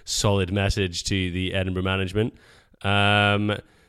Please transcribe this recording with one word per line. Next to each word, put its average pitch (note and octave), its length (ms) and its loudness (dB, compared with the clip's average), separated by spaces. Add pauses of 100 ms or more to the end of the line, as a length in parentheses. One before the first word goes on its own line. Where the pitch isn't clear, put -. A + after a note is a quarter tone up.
solid G2 480 0
message G2 520 0
to F#2 260 -2
the F2+ 240 -4
Edinburgh F#2 300 -2
management. F#2+ 500 -2 (480)
Um, G2+ 720 2 (320)